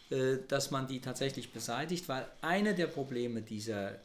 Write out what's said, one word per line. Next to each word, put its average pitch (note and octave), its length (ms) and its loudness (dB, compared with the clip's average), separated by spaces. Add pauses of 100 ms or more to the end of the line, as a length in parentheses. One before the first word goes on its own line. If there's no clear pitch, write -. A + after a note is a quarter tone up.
äh, C3 280 4 (100)
dass C#3 240 2
man C3 160 0
die C3 140 -6
tatsächlich C3 500 -2
beseitigt, C#3+ 560 -2
weil C3 180 -2 (160)
eine G3 320 4
der E3+ 140 4
Probleme A#2+ 540 0
dieser, G#2+ 640 -4